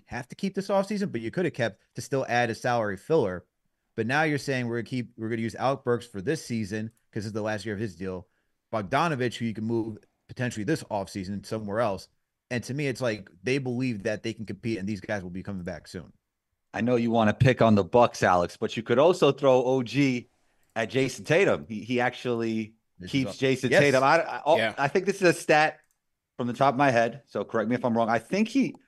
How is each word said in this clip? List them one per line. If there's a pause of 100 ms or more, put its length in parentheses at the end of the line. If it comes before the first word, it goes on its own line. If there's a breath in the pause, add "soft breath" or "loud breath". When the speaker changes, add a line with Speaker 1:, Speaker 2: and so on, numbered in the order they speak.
Speaker 1:
have
to
keep
this
offseason,
but
you
could
have
kept (160)
to
still
add
a
salary
filler. (520)
But
now
you're
saying
we're
gonna
keep,
we're
gonna
use
Alec
Burks
for
this
season (180)
'cause
it's
the
last
year
of
his
deal. (440)
Bogdanovich,
who
you
can
move (300)
potentially
this
offseason
somewhere
else. (460)
And
to
me,
it's
like (140)
they
believe
that
they
can
compete
and
these
guys
will
be
coming
back
soon. (640)
Speaker 2:
I
know
you
wanna
pick
on
the
Bucks,
Alex,
but
you
could
also
throw
O
G (460)
at
Jason
Tatum.
He,
he
actually (240)
Speaker 1:
This
is
Speaker 2:
keeps
Speaker 1:
a
Speaker 2:
Jason
Speaker 1:
Yes.
Speaker 2:
Tatum.
I,
I,
oh,
Speaker 3:
Yeah.
Speaker 2:
I
think
this
is
a
stat (580)
from
the
top
of
my
head,
so
correct
me
if
I'm
wrong.
I
think
he, (140)